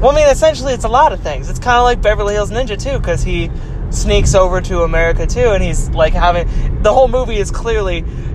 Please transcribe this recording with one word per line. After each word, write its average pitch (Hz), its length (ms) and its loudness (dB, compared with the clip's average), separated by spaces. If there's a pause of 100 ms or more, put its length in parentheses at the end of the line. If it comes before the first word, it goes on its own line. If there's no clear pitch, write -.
Well, 240 100 4
I 285 60 4
mean, 302 120 4
essentially, 269 440 2
it's 233 120 -4
a 226 40 -2
lot 262 240 4
of 180 80 -8
things. 139 280 -8
It's 127 120 -6
kinda 240 220 2
like 247 200 2
Beverly 208 320 0
Hills 208 160 -2
Ninja 208 300 -4
two, 151 200 -4
'cause 160 220 -2
he - 280 -2 (400)
sneaks 202 440 2
over 185 280 4
to 175 200 -2
America, 165 440 0
too, 233 240 0
and 190 120 2
he's, 165 280 -2
like, 160 240 2
having, 175 340 2 (340)
the 208 100 4
whole 254 160 4
movie 226 280 -2
is 196 140 -2
clearly 196 540 -2 (300)